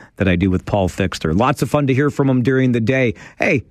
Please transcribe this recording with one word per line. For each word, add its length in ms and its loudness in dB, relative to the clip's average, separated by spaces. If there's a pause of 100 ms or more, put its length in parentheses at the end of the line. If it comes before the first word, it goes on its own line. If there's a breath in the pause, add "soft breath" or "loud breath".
(160 loud breath)
that 120 -2
I 100 2
do 120 2
with 160 -2
Paul 220 0
Fixter. 460 -4
Lots 280 0
of 80 -2
fun 180 0
to 60 2
hear 160 0
from 200 0
him 120 2
during 300 2
the 100 0
day. 320 0 (240 loud breath)
Hey, 340 0